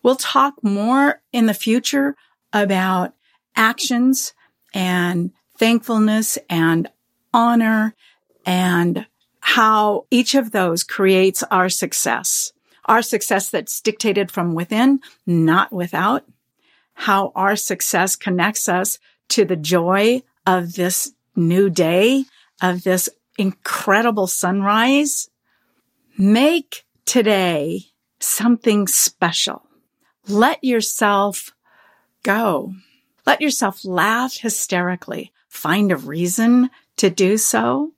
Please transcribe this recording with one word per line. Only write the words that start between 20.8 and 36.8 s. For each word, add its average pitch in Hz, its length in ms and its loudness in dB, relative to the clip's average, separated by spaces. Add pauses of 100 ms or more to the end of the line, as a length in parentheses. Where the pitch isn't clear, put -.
new 180 340 2
day, 185 560 2 (340)
of 180 240 -2
this 185 240 0 (300)
incredible 208 920 0
sunrise, 214 1000 0 (880)
make 254 680 2 (200)
today 185 800 0 (340)
something 214 680 0
special. - 760 -2 (640)
Let 226 360 2
yourself 208 880 0 (720)
go. 196 500 -2 (520)
Let 302 160 2
yourself 226 440 -4
laugh 214 520 -2
hysterically. - 920 -6 (160)
Find 196 440 0
a 156 60 0
reason 180 720 0 (280)